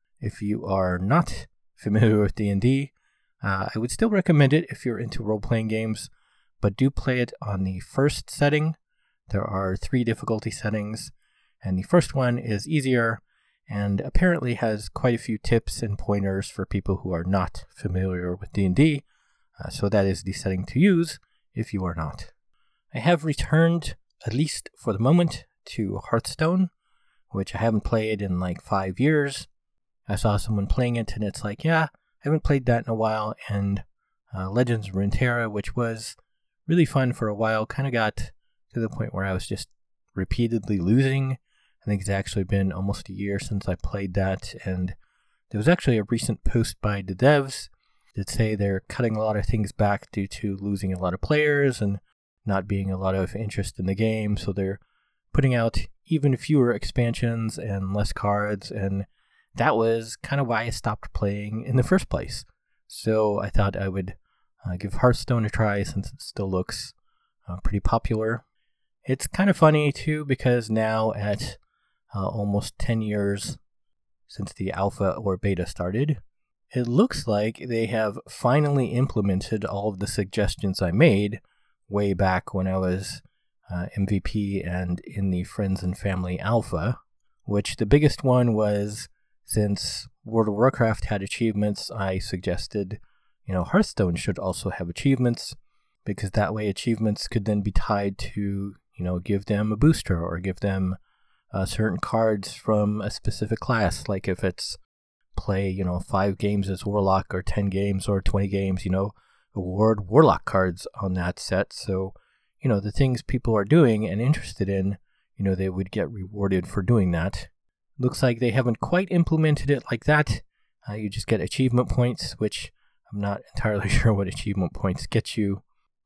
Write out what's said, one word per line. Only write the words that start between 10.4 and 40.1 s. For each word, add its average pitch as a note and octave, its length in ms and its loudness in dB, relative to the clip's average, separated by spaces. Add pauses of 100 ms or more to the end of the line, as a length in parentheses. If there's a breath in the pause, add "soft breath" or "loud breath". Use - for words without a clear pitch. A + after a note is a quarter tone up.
settings, G#2+ 640 -6 (520)
and F#2 140 0
the F#2 60 -2
first - 320 4
one B2 240 2
is G#2+ 280 -2
easier, B2+ 540 2 (480)
and G2+ 320 0
apparently E3+ 540 2
has G#2+ 340 -2
quite - 240 0
a A2+ 60 0
few A2 180 -4
tips - 460 0
and G#2 160 -4
pointers G2 500 0
for - 160 -6
people F#2+ 320 0
who F#2 160 -6
are E2+ 100 -2
not F#2 420 -2 (100)
familiar F2+ 600 -2
with - 180 -14
D G2 120 2
and F2+ 100 2
D, D3 280 4 (600)
uh, - 60 -8
so - 180 -2
that G2 200 4
is F#2 160 -2
the F#2 100 -6
setting F#2+ 320 -4
to - 140 -2
use E3+ 400 4 (340)
if A2+ 200 -6
you F#2+ 120 -2
are E2+ 100 -4
not. D2+ 360 -8 (600)
I C3+ 80 -6
have D3+ 240 2
returned, D#3+ 720 2 (300)
at - 80 -4
least - 420 -2
for - 180 -2
the G2 60 -2
moment, E3 460 4 (200)
to G2 340 -4 (100)
Hearthstone, F3 600 0 (580)
which - 240 -4
I G2+ 60 -4
haven't A2 220 2
played A2 400 0
in, F#2 180 -2
like, F2+ 240 -4
five F#2+ 360 -2
years. C#3+ 480 2 (600)
I G#2 80 -2
saw G2+ 220 2
someone G2+ 300 0
playing A#2+ 280 2
it, A2+ 200 -4
and G#2+ 80 -4
it's G2+ 200 -6
like, G#2 200 -6
"Yeah, D#3+ 280 2
I - 300 -20
haven't D3+ 240 0
played C3+ 200 2
that A#2 200 2
in - 40 -6
a A2+ 60 0
while," A2 400 0 (140)
and, G2+ 340 0 (500)
uh, F#2+ 160 -6
Legends A2+ 380 0
of F#2+ 80 -8
Runeterra, A2+ 560 0
which G#2 240 -6
was A#2 400 -4 (500)
really E3 200 4
fun C3 260 2
for - 160 -2
a G#2 80 -2
while, A2 300 0
kinda C3+ 260 -4
got A2+ 400 0 (420)
to A#2+ 60 -2
the A2+ 100 0
point - 240 -6
where F#2+ 120 -4
I G2 80 -2
was F#2 120 -4
just - 240 -8 (440)